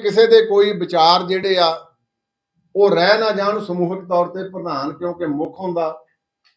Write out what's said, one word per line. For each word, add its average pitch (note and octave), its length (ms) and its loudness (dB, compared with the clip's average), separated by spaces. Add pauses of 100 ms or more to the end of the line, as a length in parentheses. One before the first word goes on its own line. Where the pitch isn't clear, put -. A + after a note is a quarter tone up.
ਕਿਸੇ G#3+ 260 2
ਦੇ A3+ 200 6
ਕੋਈ G3+ 320 2
ਵਿਚਾਰ F3 480 2
ਜਿਹੜੇ F#3+ 320 -2
ਆ, E3+ 120 2 (1040)
ਉਹ G3 160 4
ਰਹਿ F3+ 280 2
ਨਾ A3 140 0
ਜਾਣ। G3+ 280 -2
ਸਮੂਹਕ F3 480 -6
ਤੌਰ F3 200 0
ਤੇ F#3+ 220 -10
ਪ੍ਰਧਾਨ D#3 420 -8
ਕਿਉਂਕਿ F3 340 -8
ਮੁੱਖ D3+ 340 -6
ਹੁੰਦਾ, E3+ 300 -4 (640)